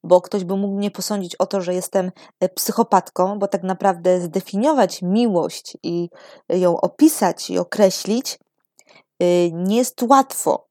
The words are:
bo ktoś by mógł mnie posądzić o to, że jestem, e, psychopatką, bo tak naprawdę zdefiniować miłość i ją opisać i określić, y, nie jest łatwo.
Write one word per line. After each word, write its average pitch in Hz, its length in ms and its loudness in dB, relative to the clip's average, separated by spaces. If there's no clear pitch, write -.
bo 180 160 6
ktoś 190 240 -6
by 190 120 -4
mógł 196 200 -4
mnie 202 140 -4
posądzić 196 460 -8
o - 100 0
to, 196 140 -4
że 175 140 -4
jestem, 185 380 -4
e, 185 80 0
psychopatką, 202 880 -2
bo 196 100 -2
tak 185 140 -4
naprawdę 185 580 0
zdefiniować 190 840 -2
miłość 190 800 -2
i 170 260 -4
ją 180 320 2
opisać - 720 2
i 180 80 -2
określić, 202 800 0
y, 175 300 4
nie 185 240 0
jest 247 260 0
łatwo. 262 680 2